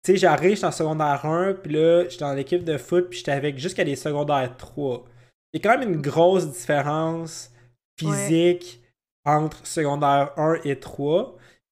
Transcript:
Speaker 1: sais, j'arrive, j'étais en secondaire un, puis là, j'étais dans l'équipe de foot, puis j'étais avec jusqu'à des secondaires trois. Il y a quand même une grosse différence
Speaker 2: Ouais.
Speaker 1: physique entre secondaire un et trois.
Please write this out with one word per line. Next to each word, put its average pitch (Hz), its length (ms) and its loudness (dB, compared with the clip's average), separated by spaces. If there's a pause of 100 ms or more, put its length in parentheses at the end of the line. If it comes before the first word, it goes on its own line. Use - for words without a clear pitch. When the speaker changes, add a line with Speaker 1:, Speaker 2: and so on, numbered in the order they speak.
Speaker 1:
sais, 190 100 6
j'arrive, 175 380 4
j'étais 202 120 -2
en 160 40 2
secondaire 156 560 0
un, 180 280 0
puis 156 200 -10
là, 170 340 4
j'étais 151 160 -10
dans 143 100 -4
l'équipe 175 300 -2
de 160 140 -2
foot, 180 320 0
puis - 80 -12
j'étais - 140 -4
avec 139 260 -2
jusqu'à 180 260 -4
des 139 120 -2
secondaires 143 600 -2
trois. 131 480 -8 (480)
Il 156 80 -6
y 196 60 -4
a 208 60 4
quand 262 60 4
même 233 160 -2
une 156 80 -4
grosse 165 480 4
différence 156 1000 -4 (520)
Speaker 2:
Ouais. 156 40 -2 (100)
Speaker 1:
physique 175 640 0 (440)
entre 151 420 0
secondaire 143 720 2
un 160 180 2 (100)
et 139 140 -4
trois. 160 580 -2 (360)